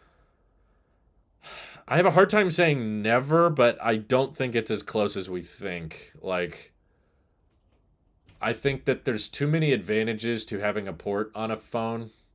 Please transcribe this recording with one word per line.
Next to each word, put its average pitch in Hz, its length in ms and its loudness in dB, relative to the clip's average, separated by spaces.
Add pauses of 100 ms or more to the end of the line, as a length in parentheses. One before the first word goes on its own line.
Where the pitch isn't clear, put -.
(1400)
<sighs> - 440 -20
I 139 100 2
have 180 80 6
a 185 60 4
hard 180 180 6
time 208 200 2
saying 131 520 2
never, 139 480 4
but 123 340 4
I 113 140 2
don't 127 400 0
think 127 180 -2
it's 113 160 0
as 98 120 -4
close 104 340 -2
as 92 120 -8
we 90 120 -6
think. 85 800 -10
Like, 90 500 -6 (1700)
I 113 120 -2
think 135 320 -4
that 131 200 0
there's 113 220 -2
too - 200 -4
many 156 260 2
advantages 110 720 -2
to 101 140 -6
having 101 280 -2
a 92 60 -6
port 101 420 -4
on 110 160 -6
a 110 60 -6
phone. 113 540 -6 (240)